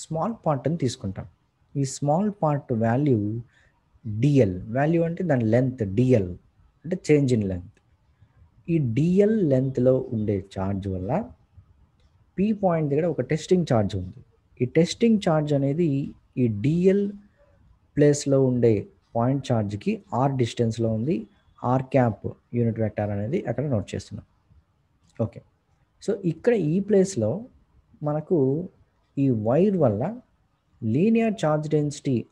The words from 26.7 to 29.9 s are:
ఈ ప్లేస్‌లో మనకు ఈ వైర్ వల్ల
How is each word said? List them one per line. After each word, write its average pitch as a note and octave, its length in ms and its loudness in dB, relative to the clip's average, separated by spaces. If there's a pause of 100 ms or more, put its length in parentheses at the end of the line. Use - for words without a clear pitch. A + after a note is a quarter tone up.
ఈ - 20 0 (140)
ప్లేస్‌లో F#3 420 2 (760)
మనకు D#3 300 -2 (800)
ఈ C#3 80 2 (220)
వైర్ F#3 380 2
వల్ల G#2+ 180 0 (800)